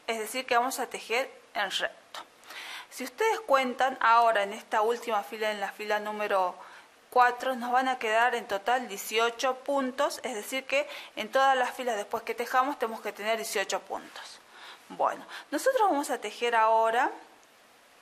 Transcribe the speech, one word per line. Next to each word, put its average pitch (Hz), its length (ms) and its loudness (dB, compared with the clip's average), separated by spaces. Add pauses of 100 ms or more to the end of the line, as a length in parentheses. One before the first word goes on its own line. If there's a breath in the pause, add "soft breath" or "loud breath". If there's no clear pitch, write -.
es 226 140 -2
decir 254 260 -6
que 240 120 2
vamos 254 220 0
a 240 80 -4
tejer 226 460 -4 (200)
en 196 180 -2
recto. - 480 -6 (680 loud breath)
Si - 160 -10
ustedes 440 340 0
cuentan 262 640 2
ahora 226 420 6
en 196 80 -4
esta 226 300 -2
última 226 420 0
fila, 214 260 -4
en 208 120 -4
la 196 100 -4
fila 208 280 -2
número 208 540 0 (560 loud breath)
cuatro, 247 460 4
nos 240 160 -6
van 254 160 4
a 254 100 0
quedar 233 380 2
en 220 100 -6
total 233 440 -2
dieciocho 233 680 -2
puntos, 277 640 -2
es 247 120 -6
decir 262 300 -6
que 277 240 -2 (260 loud breath)
en 214 160 -6
todas 269 260 6
las 247 140 0
filas 240 240 -4
después 214 280 -4
que 220 120 -6
tejamos 262 420 0
tenemos 226 220 -4
que 202 140 -8
tener 220 240 -2
dieciocho 196 420 -2
puntos. - 640 -12 (480 loud breath)
Bueno, 196 360 -2 (260 loud breath)
nosotros 440 380 2
vamos 294 200 0
a 240 100 -4
tejer 240 360 -2
ahora 226 540 4 (920)